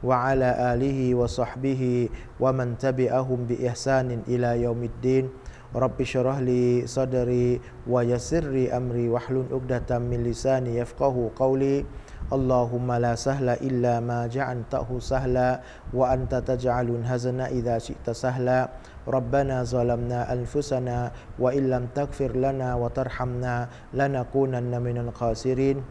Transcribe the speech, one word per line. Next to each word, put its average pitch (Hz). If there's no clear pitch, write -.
وعلى 127
آله 135
وصحبه 127
ومن 131
تبعهم 127
بإحسان 127
إلى 123
يوم 120
الدين. 131
رب 127
اشرح 131
لي 123
صدري 123
ويسر 123
لي 131
أمري 120
واحلل 131
عقدة 127
من 120
لساني 127
يفقهوا 123
قولي. 135
اللهم 123
لا 117
سهل 135
إلا 123
ما 120
جعلته 127
سهلا 127
وأنت 127
تجعل 123
الحزن 123
إذا 120
شئت -
سهلا. 127
ربنا 131
ظلمنا 120
أنفسنا 123
وإن 127
لم 127
تغفر 139
لنا 135
وترحمنا 123
لنكونن 131
من 120
الخاسرين. 127